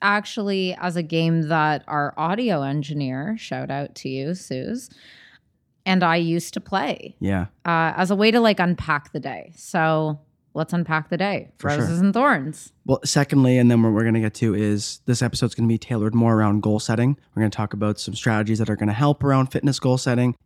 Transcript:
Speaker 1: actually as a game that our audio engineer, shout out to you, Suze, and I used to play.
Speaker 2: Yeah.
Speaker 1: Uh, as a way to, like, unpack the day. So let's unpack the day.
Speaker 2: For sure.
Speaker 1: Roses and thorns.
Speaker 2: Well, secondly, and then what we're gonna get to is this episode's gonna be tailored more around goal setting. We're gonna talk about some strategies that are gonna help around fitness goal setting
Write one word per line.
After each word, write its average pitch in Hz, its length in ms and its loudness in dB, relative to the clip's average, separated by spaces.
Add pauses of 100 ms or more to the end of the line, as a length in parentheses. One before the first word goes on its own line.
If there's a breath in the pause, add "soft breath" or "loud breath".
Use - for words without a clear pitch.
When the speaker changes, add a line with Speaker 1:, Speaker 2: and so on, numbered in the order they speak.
Speaker 1:
actually 202 720 -2
as 175 220 -6
a 180 40 0
game 165 460 0
that 151 400 0
our 147 280 -4
audio 180 460 -2
engineer, 143 800 -4
shout 135 320 -8
out 139 240 -8
to - 140 -10
you, 135 260 -6
Suze, 185 560 -10 (920 loud breath)
and 185 200 2
I 170 140 4
used 170 360 -2
to - 80 -8
play. - 580 -6
Speaker 2:
Yeah. 95 280 0 (180)
Speaker 1:
Uh, 165 320 0
as 185 140 0
a 202 40 2
way 214 140 4
to, 233 100 4
like, 220 200 4
unpack 160 540 -2
the 151 60 -8
day. 131 360 -10
So 156 640 0 (340)
let's 156 200 -4
unpack 160 360 -2
the 175 80 -2
day. 190 420 -4
Speaker 2:
For 143 100 -4
sure. 147 100 -2
Speaker 1:
Roses 165 220 -2
and 196 140 2
thorns. 202 580 -2 (100)
Speaker 2:
Well, 131 220 0
secondly, 131 540 4
and 120 100 6
then 117 140 6
what 113 100 4
we're 107 120 2
gonna 113 160 2
get 107 140 -2
to 110 200 0
is 104 500 -2
this 120 160 0
episode's 120 320 0
gonna 117 140 0
be 113 100 2
tailored 110 380 -2
more 117 180 6
around 104 300 4
goal 107 160 2
setting. 120 360 0 (200 soft breath)
We're 107 60 -2
gonna 107 100 2
talk 104 220 -4
about 104 260 -2
some - 160 -8
strategies 107 420 0
that 110 100 -2
are 107 80 -2
gonna 104 180 0
help 143 300 2
around 135 280 2
fitness - 280 -2
goal 127 200 2
setting 123 360 0 (100)